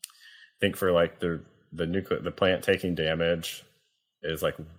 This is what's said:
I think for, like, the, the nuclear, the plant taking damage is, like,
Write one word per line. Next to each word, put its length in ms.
I 580
think 160
for, 140
like, 300
the, 220
the 140
nuclear, 340
the 100
plant 340
taking 300
damage 680
is, 200
like, 140